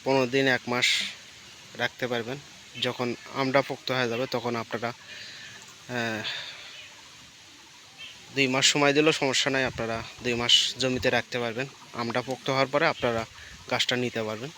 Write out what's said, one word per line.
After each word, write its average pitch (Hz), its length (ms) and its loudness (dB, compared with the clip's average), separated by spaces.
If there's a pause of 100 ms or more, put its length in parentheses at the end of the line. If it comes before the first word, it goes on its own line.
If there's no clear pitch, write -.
পনেরো 131 220 4
দিন, 135 220 4
এক 127 200 4
মাস 123 180 2 (880)
রাখতে 120 320 -2
পারবেন। 120 320 -4 (440)
যখন 123 320 -2 (200)
আমটা 135 280 4
পোক্ত - 280 -6
হয়ে 127 180 2
যাবে, 117 180 -2
তখন 120 300 -2
আপনারা, 113 320 -4
আহ, - 1400 -8 (2000)
দুই 135 120 6
মাস 131 200 4
সময় 143 260 6
দিলেও 151 200 6
সমস্যা 135 380 2
নাই, 135 140 2
আপনারা 113 380 -4 (200)
দুই 120 120 0
মাস 120 440 4
জমিতে 127 320 2
রাখতে 120 280 0
পারবেন। 120 280 -4 (260)
আমটা 117 300 -2
পোক্ত 127 280 -6
হওয়ার 135 160 4
পরে 143 200 2
আপনারা 117 400 0 (440)
গাছটা 123 260 0
নিতে 120 260 -2
পারবেন। 110 360 -6